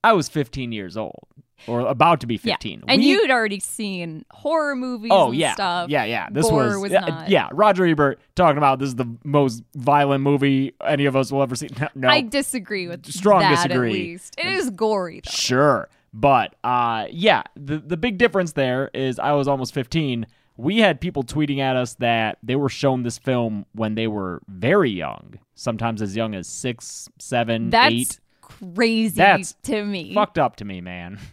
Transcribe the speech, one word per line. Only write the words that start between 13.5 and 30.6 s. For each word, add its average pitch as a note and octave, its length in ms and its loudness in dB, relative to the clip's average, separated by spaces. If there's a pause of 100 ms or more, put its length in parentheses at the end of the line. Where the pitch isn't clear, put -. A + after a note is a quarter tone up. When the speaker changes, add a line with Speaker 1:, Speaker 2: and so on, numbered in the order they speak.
Speaker 1:
disagree. B2 220 0
Speaker 2:
at - 40 0
least. E3+ 440 -8
It E4+ 80 -4
is F#4 240 -2
gory, F#3+ 540 -2
though. - 60 -12
Speaker 1:
Sure. B2+ 580 2 (240)
But, A#2 520 2
uh, A#2 480 0
yeah, E3+ 320 2 (100)
the, D3 240 -6
the D#3+ 180 -8
big F3+ 220 -4
difference F#3+ 360 2
there C3 380 -2
is C3 280 -4
I C#3+ 120 0
was C#3 140 2
almost C3+ 260 -2
fifteen. C3 540 -4 (300)
We D#3+ 220 0
had F#3 220 4
people E3 220 -4
tweeting C#3 380 -2
at C3 160 0
us B2 180 -2
that A#2 480 -2
they B2 140 -2
were C#3+ 120 0
shown B2+ 360 0
this A#2 140 -6
film A#2 540 -2
when G#2+ 220 -4
they A2+ 140 -2
were F#2+ 400 -6
very A#2+ 420 2
young, C#2+ 480 -10 (160)
sometimes A2+ 480 -4
as G2 140 -6
young A2 180 -4
as F2+ 140 -10
six, - 600 -10 (120)
seven, A#2 500 -2
Speaker 2:
That's A3+ 240 6
Speaker 1:
eight. - 260 -4 (220)
Speaker 2:
crazy A3 720 -2
Speaker 1:
That's G3 380 4 (100)
Speaker 2:
to G#3+ 180 -4
me. F#3+ 320 -8
Speaker 1:
fucked G#3 240 0
up B2 180 0
to G#2+ 100 -12